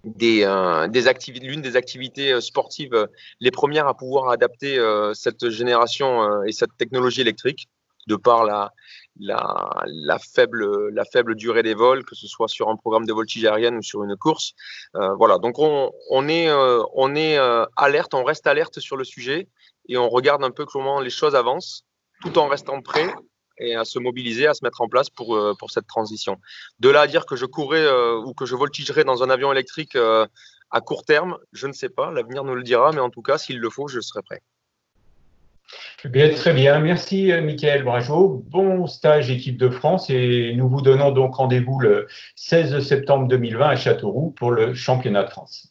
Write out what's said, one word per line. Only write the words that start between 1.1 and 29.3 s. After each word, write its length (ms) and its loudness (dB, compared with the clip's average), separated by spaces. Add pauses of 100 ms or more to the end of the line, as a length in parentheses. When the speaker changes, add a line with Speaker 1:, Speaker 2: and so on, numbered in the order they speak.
Speaker 1:
l'une 200 -10
des 140 -8
activités, 560 -4
euh, 100 0
sportives, 540 -8
euh, 100 2 (340)
les 120 2
premières 360 0
à 60 0
pouvoir 360 -2
adapter, 500 0
euh, 340 2
cette 360 -4
génération, 760 0
euh, 240 0
et 40 -4
cette 260 -4
technologie 440 -2
électrique, 460 -4 (400)
de 80 0
par 280 4
la, 280 -2 (480)
la, 680 -6
la 320 -4
faible, 800 -2
la 100 -4
faible 300 0
durée 260 -2
des 140 0
vols, 300 2
que 100 -20
ce 120 -20
soit 200 -4
sur 220 -4
un 60 -2
programme 300 -2
de 80 -4
voltige 320 -4
aérienne 320 2
ou 60 -8
sur 200 -8
une 120 -6
course. 380 -4 (420)
Euh, 200 -2
voilà, 220 6
donc 220 -4
on, 320 0 (180)
on 180 0
est, 220 0
euh, 320 4 (140)
on 180 2
est, 240 0
euh, 280 2 (100)
alerte, 400 2
on 80 0
reste 240 -2
alerte 320 -2
sur 160 -10
le 80 -8
sujet 440 -8 (420)
et 80 -2
on 120 2
regarde 340 2
un 60 -2
peu 160 -10
comment 360 -4
les 100 -8
choses 240 0
avancent, 480 -2 (380)
tout 180 0
en 80 4
restant 340 -6
prêt 320 -2 (460)
et 160 -4
à 100 -4
se 140 -8
mobiliser, 480 -2
à 80 2
se 80 -14
mettre 180 -6
en 60 -2
place 240 0
pour, 240 -6
euh, 240 0
pour 100 -14
cette 160 -6
transition. 520 -8 (420)
De 100 4
là 120 6
à 60 4
dire 200 -2
que 80 -6
je 100 -6
courrais, 400 -2
euh, 320 2
ou 160 -10
que 120 -8
je 100 -6
voltigerais 480 -2
dans 180 0
un 80 0
avion 220 0